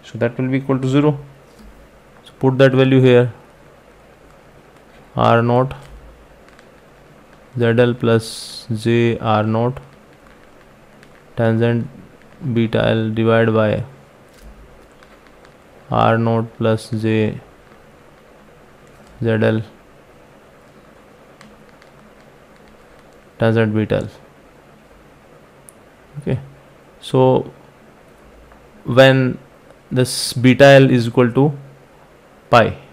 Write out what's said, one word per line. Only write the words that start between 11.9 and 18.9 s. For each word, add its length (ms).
beta 480
L 220
divide 420
by 320
R 280
naught 380
plus 340
J 500